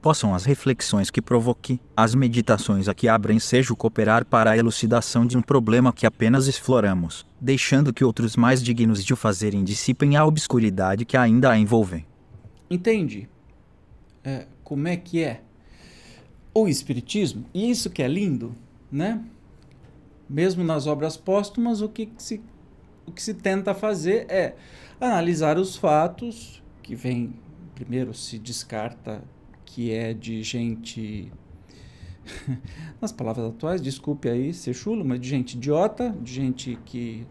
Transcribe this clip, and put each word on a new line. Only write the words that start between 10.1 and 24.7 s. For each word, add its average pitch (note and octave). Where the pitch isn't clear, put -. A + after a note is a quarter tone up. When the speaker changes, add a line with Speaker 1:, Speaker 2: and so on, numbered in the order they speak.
Speaker 1:
a D3+
obscuridade A2
que -
ainda B2+
a A2
envolvem. G2+
Speaker 2:
Entende? F3
É, C3+
como D3
é F3
que E3+
é? A#2
O G#3+
espiritismo, C#3+
e G#3
isso A3+
que -
é C3
lindo, C3
né? G3+
Mesmo F3
nas D#3
obras D3+
póstumas, G#3
o G#3+
que A3
se, -
o E3+
que -
se G#3+
tenta G3
fazer F#3+
é F#3